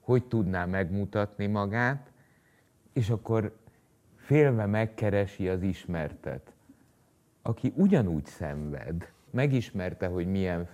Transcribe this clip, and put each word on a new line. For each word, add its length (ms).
hogy 240
tudná 400
megmutatni 800
magát, 640
és 180
akkor 460
félve 500
megkeresi 840
az 140
ismertet, 920
aki 340
ugyanúgy 500
szenved. 840
Megismerte, 760
hogy 200
milyen 480